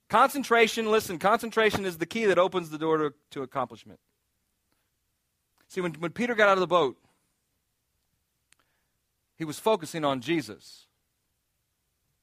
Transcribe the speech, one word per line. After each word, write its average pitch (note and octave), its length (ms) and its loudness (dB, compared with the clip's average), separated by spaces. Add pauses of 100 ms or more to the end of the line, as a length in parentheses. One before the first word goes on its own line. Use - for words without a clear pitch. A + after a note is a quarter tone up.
Concentration, A#3 840 2
listen, G#3+ 280 0
concentration G#3+ 640 0
is F3 140 -6
the E3 80 -6
key A3+ 200 -4
that F3+ 120 4
opens F3 320 0
the D3+ 80 -10
door D#3+ 180 0
to, D3+ 180 -2 (160)
to C#3+ 120 -10
accomplishment. A#2+ 580 -10 (1700)
See, F#3+ 140 -8
when, F3 120 -4
when D#3+ 180 -8
Peter A#3+ 220 -4
got G#3 140 4
out G3 80 4
of F#3+ 40 2
the F3+ 60 0
boat, D#3 300 2 (2500)
he E3 80 -10
was D3+ 140 -10
focusing E3+ 460 -2
on C3+ 180 0
Jesus. A2+ 640 -6 (1400)